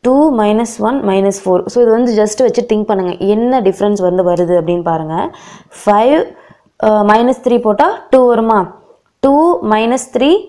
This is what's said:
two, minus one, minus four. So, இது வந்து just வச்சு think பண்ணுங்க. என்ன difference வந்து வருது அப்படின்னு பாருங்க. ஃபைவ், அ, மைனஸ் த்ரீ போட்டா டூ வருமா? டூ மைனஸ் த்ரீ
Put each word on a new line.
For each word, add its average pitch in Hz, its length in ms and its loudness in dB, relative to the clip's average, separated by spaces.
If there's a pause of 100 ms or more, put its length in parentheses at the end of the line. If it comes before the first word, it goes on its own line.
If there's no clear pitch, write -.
two, 254 80 2 (260)
minus 214 340 0 (140)
one, 269 100 -4 (120)
minus 196 340 0
four. 180 280 0
So, - 120 -4
இது 233 120 2
வந்து 240 240 0
just 214 260 -2
வச்சு 233 240 0
think 214 200 -2
பண்ணுங்க. 185 240 -2 (220)
என்ன 247 320 0
difference 202 400 -2
வந்து 180 220 0
வருது 175 300 0
அப்படின்னு 170 300 -4
பாருங்க. 160 260 -6 (640)
ஃபைவ், 226 380 2 (720)
அ, - 20 2 (220)
மைனஸ் 240 340 0
த்ரீ 240 200 2
போட்டா 220 220 0 (260)
டூ 262 60 6 (100)
வருமா? 226 300 2 (680)
டூ 277 80 4 (400)
மைனஸ் 233 320 -2 (100)
த்ரீ 269 140 2 (180)